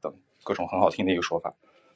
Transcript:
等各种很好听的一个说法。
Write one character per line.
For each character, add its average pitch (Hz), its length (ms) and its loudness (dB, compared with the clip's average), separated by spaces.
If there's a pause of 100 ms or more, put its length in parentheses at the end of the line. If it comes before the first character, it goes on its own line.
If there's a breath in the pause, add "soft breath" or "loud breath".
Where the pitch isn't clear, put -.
等 - 120 -6 (300)
各 98 100 -2
种 90 140 -4
很 92 120 -2
好 95 100 6
听 101 160 -2
的 92 60 2
一 90 40 2
个 87 60 0
说 85 180 -2
法。 - 140 -6 (420 soft breath)